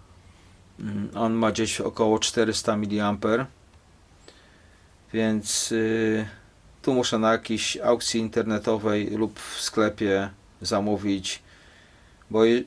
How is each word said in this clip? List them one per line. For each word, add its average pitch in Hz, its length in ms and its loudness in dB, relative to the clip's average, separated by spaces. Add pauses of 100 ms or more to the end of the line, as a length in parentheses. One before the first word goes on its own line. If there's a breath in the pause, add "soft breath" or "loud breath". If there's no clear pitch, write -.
(800 soft breath)
Mm, 104 340 -6
on 113 200 0
ma 113 180 2
gdzieś 110 280 -2
około 110 380 2
czterysta 110 580 0
miliamper. 104 720 0 (1700 soft breath)
Więc, 110 600 0
y, 110 560 2 (540 loud breath)
tu 135 120 0
muszę 123 240 2
na 110 140 4
jakiejś - 440 -2
aukcji 120 440 0
internetowej 107 880 0
lub 107 300 -2
w - 200 -10
sklepie 101 680 0 (300)
zamówić, 101 840 -2 (880 soft breath)
bo 110 140 4
je-, 120 220 4